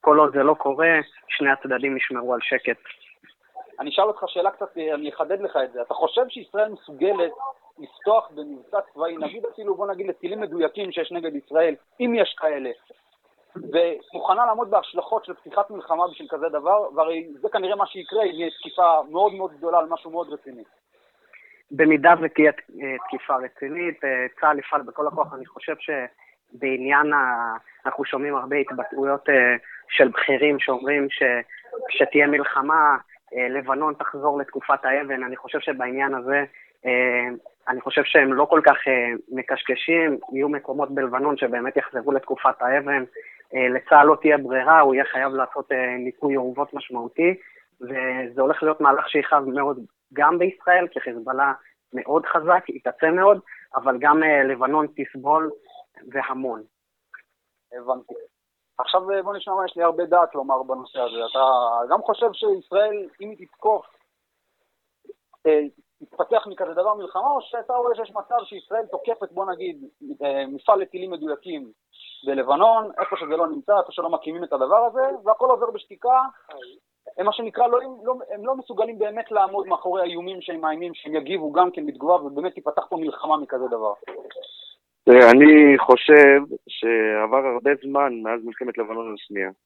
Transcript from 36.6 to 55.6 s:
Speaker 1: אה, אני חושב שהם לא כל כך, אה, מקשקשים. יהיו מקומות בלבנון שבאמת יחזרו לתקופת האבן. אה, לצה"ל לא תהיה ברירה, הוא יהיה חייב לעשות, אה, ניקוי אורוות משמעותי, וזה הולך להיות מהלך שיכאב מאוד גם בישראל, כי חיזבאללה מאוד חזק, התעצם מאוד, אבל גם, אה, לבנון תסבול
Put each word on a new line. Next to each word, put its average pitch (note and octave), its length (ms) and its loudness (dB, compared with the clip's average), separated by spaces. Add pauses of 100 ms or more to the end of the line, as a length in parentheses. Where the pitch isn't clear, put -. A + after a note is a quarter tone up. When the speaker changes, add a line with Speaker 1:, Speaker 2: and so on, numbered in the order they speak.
Speaker 1:
אה, B2 420 0 (400)
אני B2+ 140 -4
חושב C#3 220 -2
שהם C#3 300 4
לא C#3 120 4
כל D#3 180 4
כך, C#3 240 4
אה, B2 220 2 (200)
מקשקשים. C3+ 880 -2 (160)
יהיו C#3 160 -2
מקומות C#3 420 -6
בלבנון C#3 460 -2
שבאמת B2 400 -4
יחזרו C3 340 -6
לתקופת C3 500 -2
האבן. C#3 420 -2 (520)
אה, B2+ 140 0
לצה"ל C#3+ 380 6
לא D3+ 140 6
תהיה D3+ 160 4
ברירה, C3 420 4
הוא C#3 160 6
יהיה C3+ 100 2
חייב C3+ 280 -4
לעשות, C3+ 380 -6
אה, B2+ 280 -2
ניקוי C3+ 380 -2
אורוות C3 360 -6
משמעותי, B2+ 640 -2 (460)
וזה B2+ 600 -6
הולך D3+ 220 0
להיות D3+ 180 0
מהלך C#3+ 280 4
שיכאב C#3+ 340 2
מאוד C3+ 340 -4 (360)
גם D3 260 2
בישראל, F3+ 520 2
כי - 80 -6
חיזבאללה C3 540 -4 (400)
מאוד C#3+ 320 -2
חזק, F3 380 2 (120)
התעצם D#3+ 400 -2
מאוד, G3 240 6 (360)
אבל C3 240 0
גם, D3 240 4
אה, D3 200 4
לבנון C3 520 0
תסבול C#3+ 560 -2 (600)